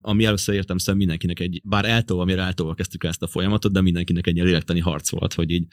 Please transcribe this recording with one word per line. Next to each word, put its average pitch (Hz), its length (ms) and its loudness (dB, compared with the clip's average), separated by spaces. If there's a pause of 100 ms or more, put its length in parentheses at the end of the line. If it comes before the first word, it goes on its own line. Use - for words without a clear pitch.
ami 107 200 4
először 104 300 2
értem 92 220 -2
szerint 95 200 0
mindenkinek 87 420 0
egy, 87 240 -4
bár 101 220 0
eltolva, 113 380 0
amire 92 180 2
eltolva 87 320 -2
kezdtük 87 300 -8
el 82 60 -2
ezt 82 140 -6
a 85 40 -6
folyamatot, 101 440 0
de 95 100 2
mindenkinek 87 460 2
egy 85 80 2
ilyen 87 120 2
lélektani 85 320 2
harc 85 300 -2
volt, 87 240 -2
hogy 82 180 -2
így 85 220 0